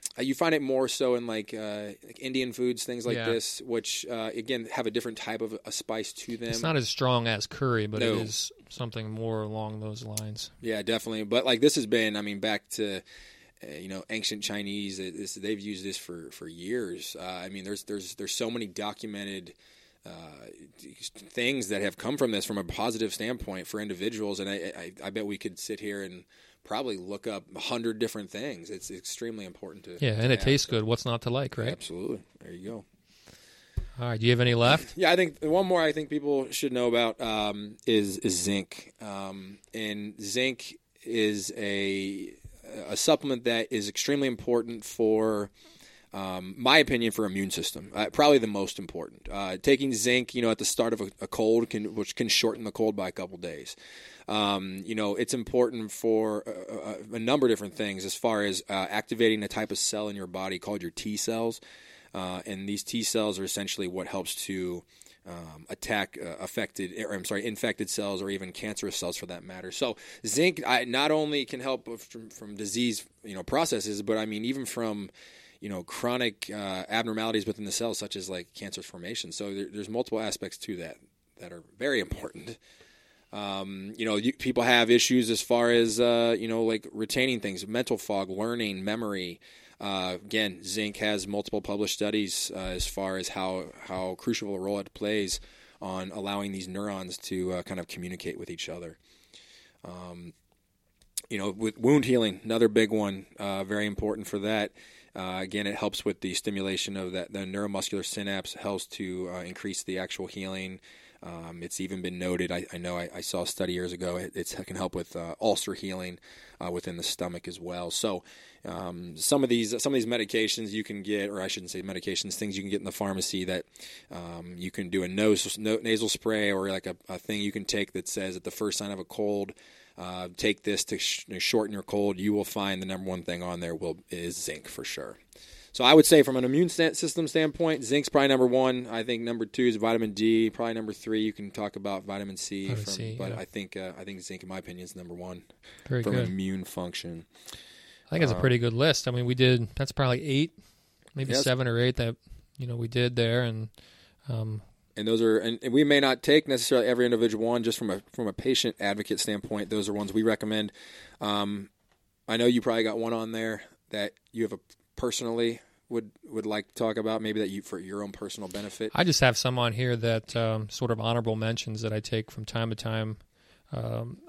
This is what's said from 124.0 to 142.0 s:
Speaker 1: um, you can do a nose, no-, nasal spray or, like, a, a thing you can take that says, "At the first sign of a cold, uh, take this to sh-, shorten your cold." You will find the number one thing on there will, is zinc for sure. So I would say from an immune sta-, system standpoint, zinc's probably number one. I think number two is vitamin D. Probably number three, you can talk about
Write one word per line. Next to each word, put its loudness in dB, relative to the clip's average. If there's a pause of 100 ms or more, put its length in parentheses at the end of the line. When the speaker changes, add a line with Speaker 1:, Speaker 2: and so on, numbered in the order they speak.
Speaker 1:
um, -12
you -6
can -6
do 0
a -2
nose, 2
no-, 0
nasal 2
spray 0
or, 0
like, -4
a, -6 (120)
a -8
thing -6
you -2
can -6
take -2
that -6
says, -4
"At -12
the -6
first -2
sign -6
of -8
a -10
cold, -2 (440)
uh, -8
take 2
this 0
to -4
sh-, -2 (120)
shorten 2
your -6
cold." 0
You 2
will 2
find -2
the -6
number -4
one -4
thing -4
on -4
there -4
will, -4 (120)
is -4
zinc -8
for -10
sure. -8 (520)
So -2
I 12
would 12
say 12
from 4
an 4
immune 6
sta-, 2
system 0
standpoint, 2
zinc's 2
probably 6
number 8
one. 4
I -2
think 0
number 0
two 4
is 6
vitamin 4
D. 6
Probably -4
number -6
three, -2
you 0
can -10
talk -6
about -6